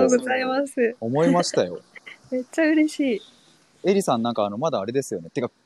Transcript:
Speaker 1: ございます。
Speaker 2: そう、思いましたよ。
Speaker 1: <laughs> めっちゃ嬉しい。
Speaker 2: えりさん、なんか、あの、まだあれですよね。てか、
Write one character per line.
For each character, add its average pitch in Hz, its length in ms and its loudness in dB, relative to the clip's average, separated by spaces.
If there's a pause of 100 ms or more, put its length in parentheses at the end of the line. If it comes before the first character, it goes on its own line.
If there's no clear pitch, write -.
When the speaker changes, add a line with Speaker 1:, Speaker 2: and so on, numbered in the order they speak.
Speaker 1:
ご 254 120 4
ざ 254 180 -2
い 254 80 -2
ま 262 220 -2
す。 - 80 -18
Speaker 2:
そ 262 60 -2
う、 233 200 0
思 131 240 0
い - 60 4
ま 135 120 4
し - 80 -6
た 120 120 2
よ。 87 160 -6 (260)
Speaker 1:
<laughs> - 240 -20
め 254 120 -4
っ - 100 -8
ち - 80 -2
ゃ 330 80 4
嬉 311 260 2
し - 60 -4 (180)
い。 - 40 -16 (600)
Speaker 2:
え 185 100 4
り 196 100 2
さ 139 120 0
ん、 113 60 0
な 117 100 0
ん - 20 -6
か、 107 120 0
あ 101 40 -2
の、 104 80 -8
ま 156 120 -2
だ 120 100 -2
あ 95 60 -4
れ 117 80 -6
で 135 80 0
す - 120 -8
よ 90 80 -6
ね。 82 100 -18
て 139 100 -6
か、 120 80 -2 (160)